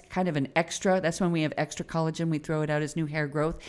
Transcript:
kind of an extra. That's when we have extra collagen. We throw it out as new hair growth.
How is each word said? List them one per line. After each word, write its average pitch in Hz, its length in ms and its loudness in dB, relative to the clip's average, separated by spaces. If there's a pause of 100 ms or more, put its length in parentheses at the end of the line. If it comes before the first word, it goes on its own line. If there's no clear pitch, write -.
kind 185 200 0
of 151 80 0
an 135 180 0
extra. 185 460 2
That's 165 180 0
when 175 140 2
we 160 80 2
have 151 160 0
extra 151 280 -4
collagen. 165 440 0
We 156 80 2
throw 156 240 -2
it 151 80 0
out 151 120 2
as 151 140 -4
new 160 100 0
hair 151 220 0
growth. 151 420 0